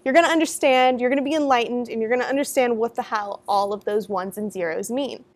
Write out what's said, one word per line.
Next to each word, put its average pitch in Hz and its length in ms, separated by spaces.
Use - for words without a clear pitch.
You're 262 120
gonna 339 140
understand, 262 720
you're 247 120
gonna 277 100
be 277 140
enlightened, 247 540
and 226 120
you're 220 80
gonna 247 140
understand 262 520
what 233 200
the 247 80
hell 208 440
all 202 240
of 202 140
those 208 240
ones 190 260
and 208 160
zeros 185 380
mean. 247 340